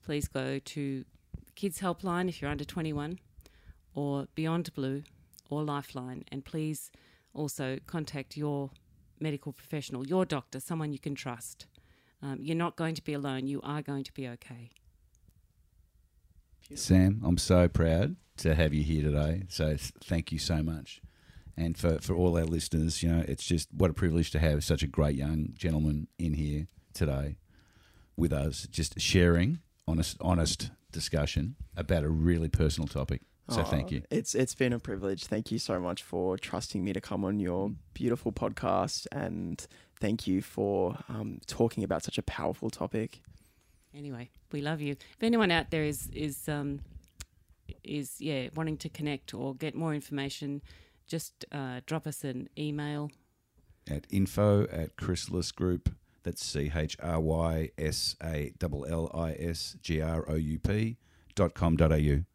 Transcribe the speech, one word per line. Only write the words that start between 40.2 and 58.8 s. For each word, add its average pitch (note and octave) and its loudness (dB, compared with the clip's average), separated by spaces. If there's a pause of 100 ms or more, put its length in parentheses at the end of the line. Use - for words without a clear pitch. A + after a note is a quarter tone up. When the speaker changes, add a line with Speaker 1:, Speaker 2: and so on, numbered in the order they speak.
Speaker 3:
you F#2+ 2
for, G2+ 0 (120)
um, G#2+ -8
talking A2+ 2
about F2 0
such - -8
a - -4
powerful - -4
topic. - -4 (760)
Speaker 1:
Anyway, C#3 -10 (240)
we D3 -4
love D3+ -2
you. C#3+ -2
If - -10
anyone A3+ 6
out E3 2
there D#3 2
is, D3 -2
is, D3 -6
um, C#3+ -2 (1040)
is, - -6
yeah, C3+ -2
wanting D#3 -2
to D#3+ -8
connect D3 -6
or C3+ -4
get D3+ -6
more D#3+ 0
information, C#3+ -6 (440)
just, - -8
uh, C3 -6
drop D#3+ -4
us - -8
an B2+ -4 (100)
email. D3 -4 (800)
Speaker 2:
At D2+ -4
info G2+ 4
at D#2 -6
Chrysalis - -2
Group, - 0 (300)
that's - -6
C D2 -2
H D#2+ -2
R D#2+ 2
Y D#2+ 2
S - -2
A D2+ -2
L D2 -2